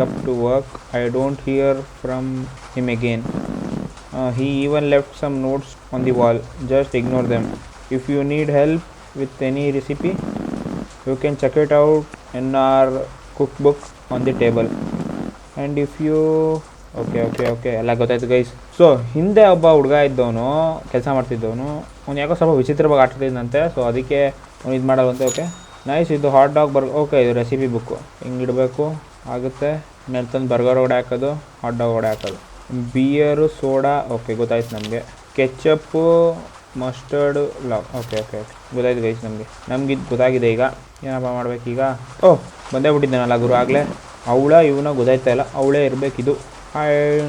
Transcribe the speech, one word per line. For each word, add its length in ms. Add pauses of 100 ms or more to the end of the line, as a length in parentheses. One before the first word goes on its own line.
up 80 (140)
to 80 (140)
work, 200 (320)
I 100
don't 380
hear 240 (300)
from 240 (500)
him 140
again. 320 (920)
Uh, 240
he 100 (180)
even 240
left 320
some 200
notes 280 (220)
on 160
the 40
wall. 280 (340)
Just 260
ignore 240
them. 220 (440)
If 240
you 100
need 260
help 320 (380)
with 220
any 300
recipe, 420 (960)
you 160
can 180
check 220
it 80
out 340 (340)
in 140
our 380 (480)
cookbook 400 (320)
on 160
the 160
table. 260 (920)
And 100 (120)
if 220
you, 120 (840)
ಓಕೆ, 260
ಓಕೆ, 160 (100)
ಓಕೆ, 160 (120)
ಎಲ್ಲ 120
ಗೊತ್ತಾಯ್ತು, 340
ಗೈಸ್. 260 (240)
So, 100 (280)
ಹಿಂದೆ 280 (120)
ಒಬ್ಬ 120 (100)
ಹುಡುಗ 140
ಇದ್ದವನು, 560 (440)
ಕೆಲಸ 160
ಮಾಡ್ತಿದ್ದವನು, 600 (360)
ಅವ್ನು 160
ಯಾಕೋ 180
ಸ್ವಲ್ಪ 220
ವಿಚಿತ್ರವಾಗಿ 400
ಆಟ 120
ಆಡ್ತಿದ್ದಂತೆ. 480 (140)
So, 60 (100)
ಅದಕ್ಕೆ 300 (400)
ಅವ್ನು 180
ಇದು 120
ಮಾಡೋದಂತೆ. 400
ಓಕೆ, 140 (420)
ನೈಸ್, 240
ಇದು 180
ಹಾಟ್ 240
ಡಾಗ್ 200
ಬರ್ಗ್-, 180
ಓಕೆ, 320
ಇದು 100
ರೆಸಿಪಿ 340
ಬುಕ್ಕು. 280
ಹಿಂಗ್ 460
ಇಡ್ಬೇಕು, 600 (240)
ಆಗುತ್ತೆ. 600 (240)
ಮೇಲೆ 160
ತಂದು 220
ಬರ್ಗರ್ 300
ಒಳಗಡೆ 160
ಹಾಕೋದು, 400
ಹಾಟ್ 440
ಡಾಗ್ 140
ಒಳಗಡೆ 160
ಹಾಕೋದು. 280 (580)
ಬಿಯರು, 540
ಸೋಡಾ, 540
ಓಕೆ, 340
ಗೊತ್ತಾಯ್ತು 400
ನಮ್ಗೆ. 240 (360)
ಕೆಚಪ್ಪು, 1000 (420)
ಮಸ್ಟರ್ಡು, 880
ಲ-, 40
ಓಕೆ, 260
ಓಕೆ, 400
ಓಕೆ. 360
ಗೊತ್ತಾಯ್ತು 260
ಗೈಸ್ 220
ನಮ್ಗೆ. 220 (240)
ನಮ್ಗೆ 240
ಇದು 160
ಗೊತ್ತಾಗಿದೆ 440
ಈಗ. 80 (420)
ಏನಪ್ಪ 240
ಮಾಡ್ಬೇಕು 420
ಈಗ? 100 (460)
ಓಹ್, 140 (340)
ಬಂದೇ 160
ಬಿಟ್ಟಿದ್ದಾನಲ್ಲ 460
ಗುರು 180
ಆಗ್ಲೇ. 280 (460)
ಅವಳ 260
ಇವನ 380
ಗೊತ್ತಾಯ್ತಾ 400
ಇಲ್ಲ, 100 (120)
ಅವಳೇ 320
ಇರ್ಬೇಕಿದು. 500
I 920